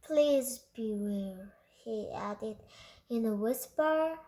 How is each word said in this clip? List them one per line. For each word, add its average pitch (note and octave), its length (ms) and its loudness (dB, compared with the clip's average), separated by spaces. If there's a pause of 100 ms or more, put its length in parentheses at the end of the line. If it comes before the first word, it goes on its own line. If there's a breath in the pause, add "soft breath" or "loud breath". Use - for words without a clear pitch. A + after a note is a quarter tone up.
Please C#4+ 560 4 (140)
beware, G3+ 760 -4 (300)
he A3 320 -6
added G#3 420 -6 (520 loud breath)
in A#3 160 0
a A3 100 2
whisper. D#4 800 0 (100)